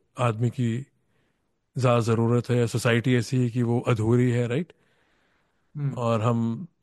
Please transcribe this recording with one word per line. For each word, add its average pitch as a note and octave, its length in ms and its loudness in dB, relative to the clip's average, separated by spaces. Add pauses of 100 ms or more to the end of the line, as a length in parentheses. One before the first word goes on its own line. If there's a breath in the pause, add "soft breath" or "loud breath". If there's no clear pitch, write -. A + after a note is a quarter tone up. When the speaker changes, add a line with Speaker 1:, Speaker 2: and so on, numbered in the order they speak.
(200)
Speaker 1:
आदमी A#2 300 0
की A#2+ 360 -4 (920)
ज़्यादा A#2+ 220 4
ज़रूरत A#2 500 0
है, A#2+ 180 2
society A#2 480 2
ऐसी B2 280 0
है A#2+ 60 0
कि A#2+ 140 -2
वो A#2+ 160 0
अधूरी B2 520 2
है, A#2+ 160 0
right? C#3 260 -6 (1040)
Speaker 2:
हम्म। C#3+ 160 -4
Speaker 1:
और A#2 280 -2
हम A#2 460 -2 (160)